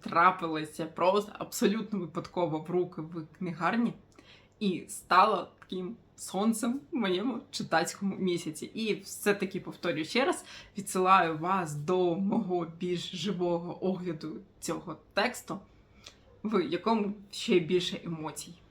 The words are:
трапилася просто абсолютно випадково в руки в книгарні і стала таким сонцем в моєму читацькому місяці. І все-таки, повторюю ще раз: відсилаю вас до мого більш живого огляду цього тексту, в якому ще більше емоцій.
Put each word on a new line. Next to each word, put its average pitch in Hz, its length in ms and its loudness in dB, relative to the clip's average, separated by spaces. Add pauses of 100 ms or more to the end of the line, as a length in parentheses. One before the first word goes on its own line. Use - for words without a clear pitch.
трапилася 165 880 2
просто 190 520 2
абсолютно 214 600 0
випадково 165 600 -4
в 165 120 -8
руки 180 300 -2
в 160 260 -10 (120)
книгарні 185 540 0 (680)
і 185 280 0
стала - 600 4 (100)
таким 185 380 -8 (240)
сонцем 226 600 0 (120)
в 330 40 -2
моєму 202 440 0 (100)
читацькому 170 680 -2
місяці. 175 580 -4
І 214 200 0
все-таки, 196 680 -2
повторюю 156 440 -4
ще 233 200 2
раз: 349 200 -2 (340)
відсилаю 185 600 4
вас 170 360 0
до 175 400 2
мого 185 520 0 (140)
більш 180 320 -2
живого 175 760 -2
огляду 170 500 -4 (240)
цього 160 360 -6 (180)
тексту, 202 440 -2 (840)
в 214 180 2
якому 208 520 0 (160)
ще - 280 2
більше 175 460 0
емоцій. 160 500 -8 (160)